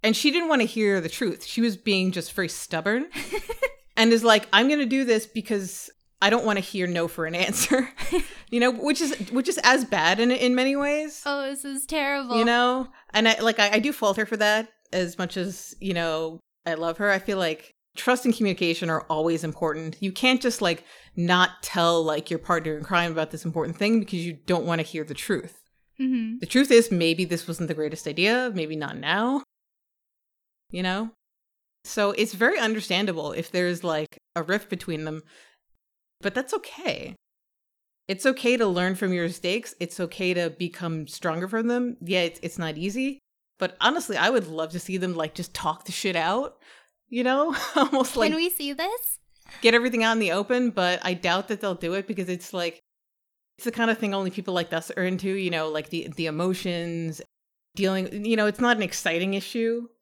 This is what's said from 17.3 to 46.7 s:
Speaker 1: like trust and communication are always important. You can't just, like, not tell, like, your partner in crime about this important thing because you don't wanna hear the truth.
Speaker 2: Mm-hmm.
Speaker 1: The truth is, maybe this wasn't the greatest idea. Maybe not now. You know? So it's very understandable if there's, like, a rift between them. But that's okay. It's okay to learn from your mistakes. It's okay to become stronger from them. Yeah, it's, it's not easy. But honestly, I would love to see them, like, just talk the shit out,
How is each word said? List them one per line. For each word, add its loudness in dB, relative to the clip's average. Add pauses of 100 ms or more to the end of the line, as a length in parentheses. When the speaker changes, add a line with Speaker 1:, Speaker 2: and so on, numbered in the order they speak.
Speaker 1:
like -2 (260)
trust 2
and 4
communication 0
are -2
always 2
important. -4
You -2
can't 2
just, -2
like, 0 (320)
not 2
tell, 4
like, 0
your -2
partner 0
in -10
crime 0
about -2
this -10
important -4
thing 4
because -4
you -6 (120)
don't 0
wanna 0
hear -6
the -8
truth. -6 (400)
Speaker 2:
Mm-hmm. -2
Speaker 1:
The -6
truth 4
is, 8
maybe 2
this -4
wasn't -4
the -4
greatest -6
idea. 0
Maybe -4
not -6
now. 0 (1300)
You -4
know? -2 (760)
So 2
it's 0
very 2
understandable -2
if -6
there's, 0
like, -4 (180)
a -2
rift -2
between -6
them. -8 (960)
But -4
that's -4
okay. -6 (920)
It's -4
okay 4
to 4
learn 0
from -2
your 0
mistakes. -4
It's -8
okay -2
to 0
become -6
stronger -4
from -2
them. 0
Yeah, 0
it's, -4
it's -8
not -4
easy. -4 (400)
But -4
honestly, 0
I 4
would 2
love -6
to -6
see -6
them, -2
like, -4
just -10
talk -4
the -12
shit -2
out, 0 (500)